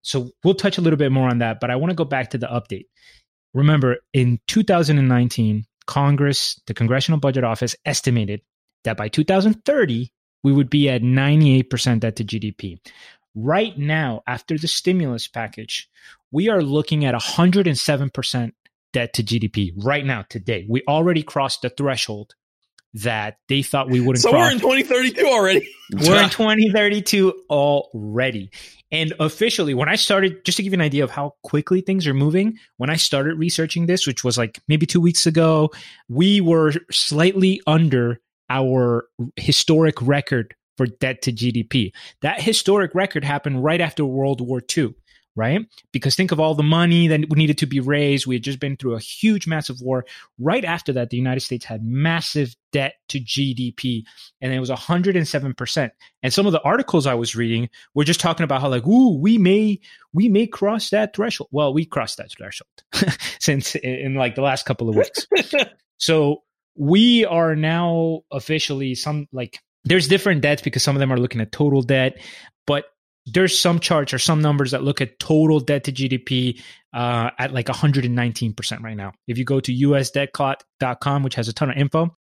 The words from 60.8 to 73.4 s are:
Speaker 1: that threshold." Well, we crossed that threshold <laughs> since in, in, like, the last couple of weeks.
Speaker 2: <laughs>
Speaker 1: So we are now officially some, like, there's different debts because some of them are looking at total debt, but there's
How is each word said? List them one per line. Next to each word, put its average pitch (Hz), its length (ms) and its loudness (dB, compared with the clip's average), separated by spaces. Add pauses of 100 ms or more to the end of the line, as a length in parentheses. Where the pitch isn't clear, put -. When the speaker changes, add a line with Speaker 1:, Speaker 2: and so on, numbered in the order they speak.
Speaker 1:
that 214 260 0
threshold." 214 360 -4
Well, 139 200 0
we 160 140 0
crossed 120 320 -6
that - 140 -16
threshold - 400 -18 (220)
<laughs> - 460 -2
since - 360 -2
in, 127 180 -6
in, 135 220 -6
like, 123 180 0
the 127 80 -4
last 139 240 0
couple 117 240 -2
of 107 60 0
weeks. - 360 0
Speaker 2:
<laughs> 294 360 0 (320)
Speaker 1:
So 156 420 0 (340)
we 214 480 4
are 165 320 2
now 165 640 0 (100)
officially 139 640 -4
some, 151 360 -6
like, 127 280 -10 (260)
there's 170 220 2
different 185 340 2
debts 143 200 0
because 135 220 -4
some 139 120 0
of 139 40 0
them 131 140 0
are 123 60 2
looking 123 200 -2
at 107 120 -4
total 139 300 2
debt, 131 380 0 (460)
but 143 200 -2 (400)
there's 175 320 2